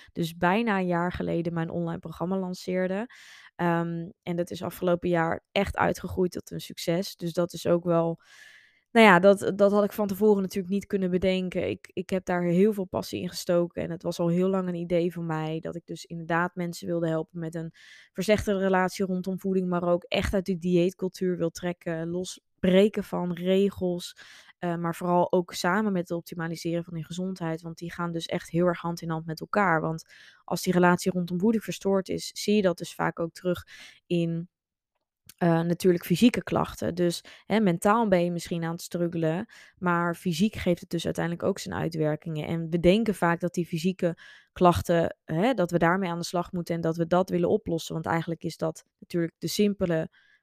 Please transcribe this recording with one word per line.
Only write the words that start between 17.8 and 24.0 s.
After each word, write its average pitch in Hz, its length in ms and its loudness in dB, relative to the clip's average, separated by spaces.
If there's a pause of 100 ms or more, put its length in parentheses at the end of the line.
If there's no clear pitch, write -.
verslechterde 202 460 2
relatie 190 460 2
rondom 185 340 -4
voeding, 190 300 0
maar 175 140 0
ook 175 200 2
echt - 300 -2
uit 190 120 0
die 190 120 -2
dieetcultuur 180 800 0
wil 165 120 0
trekken, 170 600 -6
losbreken 185 920 2
van 175 300 -4
regels, 180 840 0 (440)